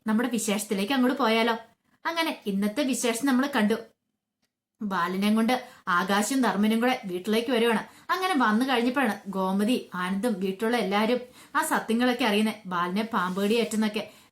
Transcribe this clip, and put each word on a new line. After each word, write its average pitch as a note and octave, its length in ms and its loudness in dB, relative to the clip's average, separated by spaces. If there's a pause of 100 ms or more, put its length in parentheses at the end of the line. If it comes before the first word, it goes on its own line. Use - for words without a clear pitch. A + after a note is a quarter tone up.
നമ്മുടെ A3+ 220 2
വിശേഷത്തിലേക്ക് G#3 640 -2
അങ്ങോട്ട് B3+ 240 2
പോയാലോ? A3+ 400 2 (480)
അങ്ങനെ E4 400 -4
ഇന്നത്തെ G#3 380 0
വിശേഷം A#3+ 440 -2
നമ്മൾ C4+ 280 2
കണ്ടു. G#3+ 180 2 (1080)
ബാലനെയും G3 540 0
കൊണ്ട് A#3 300 0 (220)
ആകാശും G3 540 0
ധർമ്മനും A3 380 2
കൂടെ B3+ 260 0
വീട്ടിലേക്ക് G#3+ 460 -2
വരുവാണ്. A3+ 600 0
അങ്ങനെ F#4 260 0
വന്നു A3+ 280 4
കഴിഞ്ഞപ്പോഴാണ് B3 640 0
ഗോമതി, G3 680 0
ആനന്ദും G3 440 -2
വീട്ടിലുള്ള G3 380 -2
എല്ലാവരും G#3+ 420 0 (360)
ആ D#4 80 2
സത്യങ്ങളൊക്കെ B3 600 0
അറിയുന്നത്. G#3+ 300 2 (100)
ബാലനെ F3+ 380 -2
പാമ്പ് F#3 400 -2
കടി G#3 100 2
ഏറ്റെന്നൊക്കെ. G#3+ 580 -2 (200)